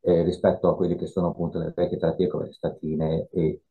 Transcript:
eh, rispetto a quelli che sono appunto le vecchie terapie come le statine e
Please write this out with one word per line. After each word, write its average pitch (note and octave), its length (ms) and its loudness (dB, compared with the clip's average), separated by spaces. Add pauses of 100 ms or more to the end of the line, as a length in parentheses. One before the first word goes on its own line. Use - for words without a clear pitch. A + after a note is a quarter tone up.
eh, E2+ 220 4
rispetto - 460 2
a - 80 4
quelli F2 200 0
che F2+ 100 -6
sono F2 220 0
appunto E2+ 300 -4
le D#2+ 160 -4
vecchie - 220 0
terapie D#3+ 320 0
come - 180 -4
le - 60 -14
statine D#2 800 -2
e D#2 400 -2